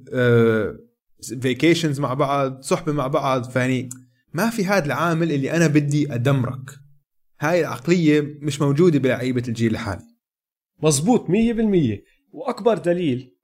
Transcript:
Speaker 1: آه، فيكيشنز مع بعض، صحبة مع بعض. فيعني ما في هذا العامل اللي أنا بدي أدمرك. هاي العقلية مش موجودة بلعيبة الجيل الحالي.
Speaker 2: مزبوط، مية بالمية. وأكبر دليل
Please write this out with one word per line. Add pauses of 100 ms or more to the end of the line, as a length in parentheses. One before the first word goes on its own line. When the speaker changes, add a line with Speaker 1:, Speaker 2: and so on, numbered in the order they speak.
(120)
Speaker 1:
آه، (640)
فيكيشنز
مع
بعض،
صحبة
مع
بعض.
فيعني (460)
ما
في
هذا
العامل
اللي
أنا
بدي
أدمرك. (680)
هاي
العقلية
مش
موجودة
بلعيبة
الجيل
الحالي. (800)
Speaker 2:
مزبوط،
مية
بالمية. (280)
وأكبر
دليل